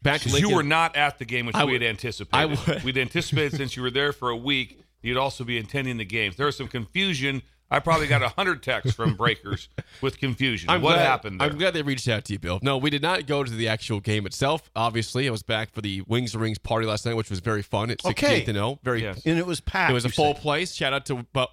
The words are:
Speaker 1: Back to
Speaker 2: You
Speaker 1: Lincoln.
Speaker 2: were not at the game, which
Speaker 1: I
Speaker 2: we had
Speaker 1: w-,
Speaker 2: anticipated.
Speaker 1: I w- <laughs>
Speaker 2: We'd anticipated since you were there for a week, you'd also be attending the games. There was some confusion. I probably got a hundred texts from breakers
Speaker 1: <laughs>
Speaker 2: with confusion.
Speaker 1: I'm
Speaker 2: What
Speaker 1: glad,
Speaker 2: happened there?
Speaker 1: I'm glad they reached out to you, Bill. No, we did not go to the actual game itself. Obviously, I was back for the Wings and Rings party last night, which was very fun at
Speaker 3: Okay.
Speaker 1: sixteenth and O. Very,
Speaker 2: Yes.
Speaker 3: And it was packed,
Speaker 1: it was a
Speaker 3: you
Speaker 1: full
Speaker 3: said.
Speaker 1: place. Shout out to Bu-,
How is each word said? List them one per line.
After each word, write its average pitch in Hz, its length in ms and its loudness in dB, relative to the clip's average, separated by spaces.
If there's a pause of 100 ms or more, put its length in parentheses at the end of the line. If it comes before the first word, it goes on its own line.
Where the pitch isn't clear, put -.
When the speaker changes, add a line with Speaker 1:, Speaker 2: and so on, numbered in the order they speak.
Speaker 1:
Back 143 200 2
to 120 80 -2
Speaker 2:
You 135 60 2
Speaker 1:
Lincoln. 196 200 6
Speaker 2:
were 156 80 4
not 160 340 2
at 143 220 2
the 135 60 -6
game, 120 200 -2
which 113 100 -2
Speaker 1:
I - 80 4
Speaker 2:
we 139 100 2
had 123 60 2
Speaker 1:
w-, 117 100 2
Speaker 2:
anticipated. 107 460 -4 (160)
Speaker 1:
I - 20 -2
w- 147 280 0
<laughs> - 40 -6
Speaker 2:
We'd 127 120 0
anticipated 147 580 0
since 135 220 -4
you 127 60 -6
were 123 80 0
there 139 200 2
for 127 200 -4
a 117 40 -2
week, 127 460 -2 (200)
you'd 123 140 -2
also 131 300 0
be 120 120 -2
attending 127 380 -4
the 113 100 -4
games. 101 300 -2
There 139 120 -2
was 139 100 -2
some 127 100 -8
confusion. 135 720 -2 (300)
I 147 80 2
probably 160 260 2
got 143 160 2
a 123 80 2
hundred 180 320 -2
texts 120 340 0
from 131 200 0
breakers 101 520 -2 (180)
Speaker 1:
<laughs> - 160 -20
Speaker 2:
with 131 180 -2
confusion. 120 500 0
Speaker 1:
I'm 175 140 4
Speaker 2:
What 160 120 6
Speaker 1:
glad, 170 120 4
Speaker 2:
happened 110 340 0
there? 147 80 2
Speaker 1:
I'm 147 80 -6
glad 180 160 2
they 160 80 -2
reached 135 260 -2
out 107 180 0
to 104 80 -6
you, 98 40 -4
Bill. 90 240 -2
No, 135 160 2
we 143 140 0
did 143 100 0
not 165 240 0
go 143 180 0
to 123 60 -6
the 113 200 -2
actual 110 300 -2
game 107 280 -2
itself. 143 480 -2
Obviously, 117 520 0
I 123 40 0
was 104 100 -4
back 110 320 -4
for 110 80 -10
the 98 200 -4
Wings 113 340 0
and 110 80 -2
Rings 110 160 0
party 113 260 0
last 107 200 0
night, 117 100 -2
which 110 160 -4
was 95 80 -4
very 104 240 -2
fun 110 260 -2
at - 160 -4
Speaker 3:
Okay. - 80 0
Speaker 1:
sixteenth 247 360 2
and 104 100 0
O. 123 240 -2
Very, 120 180 0
Speaker 2:
Yes. 98 240 -6
Speaker 3:
And 165 140 4
it 180 80 -2
was 170 120 -4
packed, 185 300 0
Speaker 1:
it 131 40 4
was 123 120 2
a 120 40 0
Speaker 3:
you 107 40 -4
Speaker 1:
full 147 220 4
Speaker 3:
said. - 80 -14
Speaker 1:
place. 151 320 -2
Shout 135 180 0
out 135 140 -2
to 120 260 -4
Bu-, 127 200 0